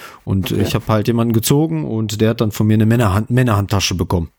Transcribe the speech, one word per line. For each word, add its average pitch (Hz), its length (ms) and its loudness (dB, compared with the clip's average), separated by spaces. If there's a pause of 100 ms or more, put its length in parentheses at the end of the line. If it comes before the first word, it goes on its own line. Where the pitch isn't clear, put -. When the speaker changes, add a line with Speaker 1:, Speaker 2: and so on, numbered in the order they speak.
(260)
Speaker 1:
Und 98 260 -2
Speaker 2:
Okay. 110 120 0
Speaker 1:
ich - 120 -2
hab 117 140 -6
halt 107 180 0
jemanden 117 260 0
gezogen 151 520 0
und 110 340 -4
der 113 120 2
hat 117 100 -4
dann 107 100 0
von 107 160 0
mir 107 60 4
eine 110 120 4
Männerhand-, 110 440 0
Männerhandtasche 104 640 0
bekommen. 85 440 -2